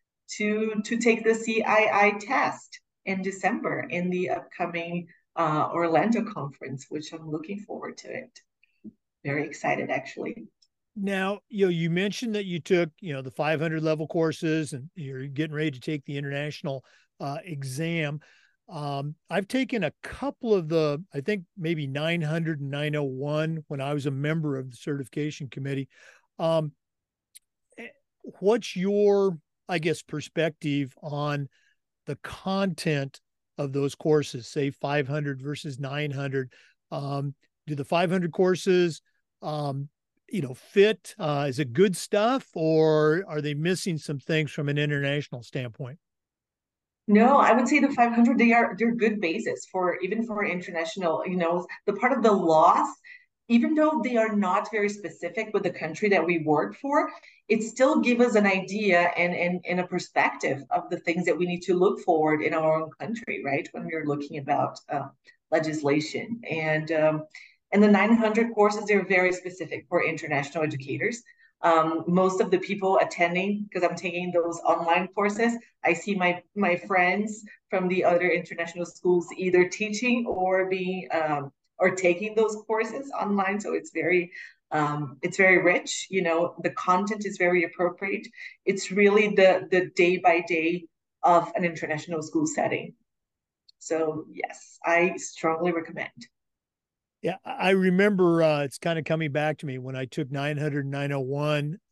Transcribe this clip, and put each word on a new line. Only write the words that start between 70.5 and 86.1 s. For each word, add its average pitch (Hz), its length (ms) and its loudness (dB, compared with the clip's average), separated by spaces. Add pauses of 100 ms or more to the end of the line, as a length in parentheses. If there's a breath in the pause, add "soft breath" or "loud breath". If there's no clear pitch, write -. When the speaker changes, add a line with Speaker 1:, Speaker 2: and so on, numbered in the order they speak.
Speaker 1:
educators. 135 640 -4 (380 soft breath)
Um, 165 440 4
most 185 340 4
of 180 100 2
the 180 80 4
people 190 440 0
attending, 190 680 -2
'cause 180 120 -4
I'm 175 120 2
taking 180 380 -6
those 170 280 0
online 170 480 2
courses, 214 440 0 (320 loud breath)
I 165 80 4
see 190 220 -2
my, 180 280 0 (140)
my 180 200 2
friends 196 680 0 (240 loud breath)
from 185 200 0
the 180 160 0
other 175 260 4
international 170 560 -4
schools 180 400 0 (100)
either 180 320 4
teaching 233 580 -2
or 185 440 0
being, 185 420 -4
um, 151 400 -2 (260)
or 185 160 4
taking 185 400 0
those 214 220 2 (100)
courses 233 440 -4
online. 202 500 -2
So 165 140 -6
it's 160 180 -4
very, 175 400 0 (380 loud breath)
um, 147 500 -2
it's 175 160 -6
very 185 260 6
rich, - 460 0
you 185 140 -2